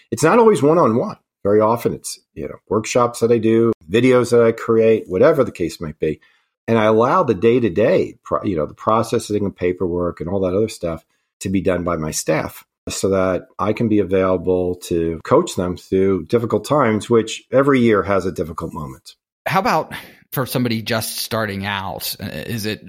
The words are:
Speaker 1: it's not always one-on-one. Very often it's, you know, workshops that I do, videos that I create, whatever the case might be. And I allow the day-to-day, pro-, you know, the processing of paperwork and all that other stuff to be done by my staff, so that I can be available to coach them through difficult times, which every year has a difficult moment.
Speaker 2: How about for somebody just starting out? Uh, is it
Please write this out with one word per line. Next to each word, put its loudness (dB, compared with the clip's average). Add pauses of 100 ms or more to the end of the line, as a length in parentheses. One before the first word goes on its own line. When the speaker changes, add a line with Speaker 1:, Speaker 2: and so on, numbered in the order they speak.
(120)
Speaker 1:
it's -4
not 4
always 4
one-on-one. 2 (260)
Very 4
often 0
it's, -14 (160)
you -10
know, -14 (120)
workshops 0
that 2
I 4
do, 2 (180)
videos 4
that 6
I 4
create, 2
whatever 4
the -4
case -6
might -10
be. -4 (480)
And 2
I 2
allow 2
the 0
day-to-day, 2
pro-, -4
you -2
know, -2
the -14
processing -2
of -8
paperwork -4
and -8
all -4
that 0
other 0
stuff -8 (360)
to -6
be 0
done 0
by -2
my -4
staff, -4 (240)
so -4
that 0 (100)
I 0
can -2
be 2
available 0
to -2
coach 0
them -4
through 0
difficult 0
times, 0
which 0
every 4
year 4
has 0
a -4
difficult -8
moment. -16 (280)
Speaker 2:
How -2
about -2 (400)
for -4
somebody -2
just -6
starting -6
out? -6
Uh, -8
is -8
it -6